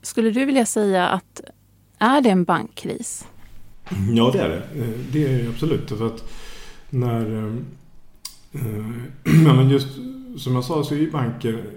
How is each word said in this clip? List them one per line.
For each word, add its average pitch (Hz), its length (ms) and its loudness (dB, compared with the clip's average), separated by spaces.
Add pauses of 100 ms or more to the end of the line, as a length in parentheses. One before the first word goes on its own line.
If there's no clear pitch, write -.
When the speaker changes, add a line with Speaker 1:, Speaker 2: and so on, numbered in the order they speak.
Speaker 1:
Skulle 226 280 0
du 247 160 0
vilja 269 200 2
säga 196 420 0
att, - 340 -4 (580)
är 262 220 4
det 247 80 6
en 185 140 4
bankkris? - 840 -6 (880)
Speaker 2:
Ja, 117 180 6
det 196 60 2
är 80 100 0
det. 104 320 -6
Eh, 117 80 -4 (220)
det 151 140 2
är 131 180 2
det 117 60 -4
absolut. 113 400 -2
För 110 180 -2
att 113 160 -6 (640)
när, 117 460 -2
eh, 110 180 -6 (1080)
eh, 107 240 -4 (380)
<clears throat> 160 220 8
ja, 139 80 10
men 131 160 8
just 139 180 4 (500)
som 131 180 -2
jag 127 80 0
sa 151 200 -2
så 151 120 -4
är 143 40 -2
ju 156 120 0
banker 117 520 -4 (140)